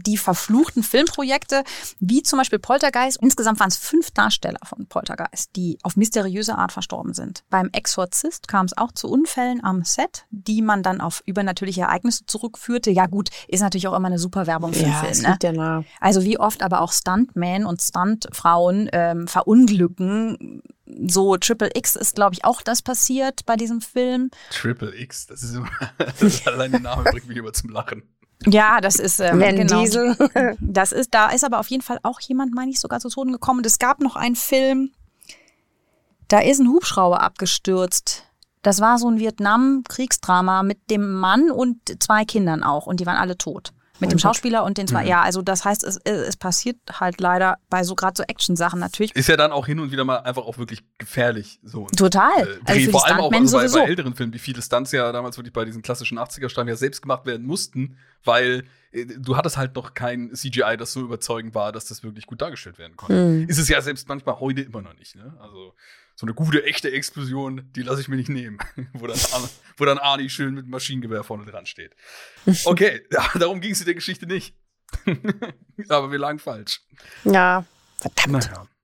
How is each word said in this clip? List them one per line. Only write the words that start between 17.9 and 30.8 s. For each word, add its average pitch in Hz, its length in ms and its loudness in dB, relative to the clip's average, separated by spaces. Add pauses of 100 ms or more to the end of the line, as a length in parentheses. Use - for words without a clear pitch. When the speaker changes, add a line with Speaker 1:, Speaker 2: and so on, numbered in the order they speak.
Speaker 1:
ähm, 170 340 0
verunglücken. 202 1040 4 (540)
So 190 500 2
Triple 220 380 0
X - 200 -2
ist, - 220 -2
glaub 202 160 4
ich, 175 120 -8
auch 240 160 2
das 240 220 -2
passiert 262 640 -2
bei 240 80 2
diesem 226 260 -2
Film. 254 500 -2 (200)
Speaker 3:
Triple 117 500 -4
X, - 280 -14
das - 160 -14
ist 120 100 -8
immer, 123 160 -8 (260)
<laughs> 139 220 -6
das - 300 4
allein 131 240 -2
der 240 80 2
Name 127 240 -4
bringt 123 240 0
mich 117 80 -10
immer 113 160 -8
zum - 180 -6
Lachen. 107 320 -10 (440)
Speaker 1:
Ja, 214 340 8
das 196 160 2
ist, - 240 -2
ähm, 175 180 4
Speaker 2:
Vin 196 160 6
Speaker 1:
genau. 185 260 4
Speaker 2:
Diesel. 233 360 2 (420)
<laughs> - 20 -
Speaker 1:
Das 190 300 2